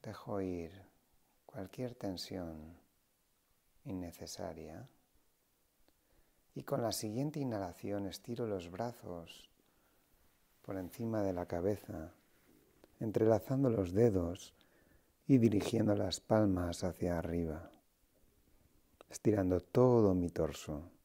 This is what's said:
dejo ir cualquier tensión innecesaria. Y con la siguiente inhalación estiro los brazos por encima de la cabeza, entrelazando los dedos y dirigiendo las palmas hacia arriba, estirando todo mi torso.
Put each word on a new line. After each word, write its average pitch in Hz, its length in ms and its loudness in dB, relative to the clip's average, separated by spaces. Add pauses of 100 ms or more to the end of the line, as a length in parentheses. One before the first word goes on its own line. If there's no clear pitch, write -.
dejo 104 380 -6
ir 87 300 -4 (720)
cualquier 120 520 -10
tensión 85 800 -8 (1080)
innecesaria. 87 1000 -10 (1700)
Y 143 80 -10
con 127 220 -4
la 113 80 -2
siguiente 127 480 -4
inhalación 101 680 -6
estiro 117 400 -8
los 95 240 -6
brazos 90 800 -10 (1120)
por 101 160 -8
encima 107 460 -4
de 95 100 0
la 87 140 -4
cabeza, 90 680 -4 (840)
entrelazando 117 720 4
los 95 200 0
dedos 92 600 2 (720)
y 135 140 6
dirigiendo 107 560 4
las 98 240 -2
palmas 92 640 2
hacia 87 340 0
arriba, 82 540 -4 (1400)
estirando 92 520 2
todo 120 520 6
mi 87 160 2
torso. 80 640 -4 (140)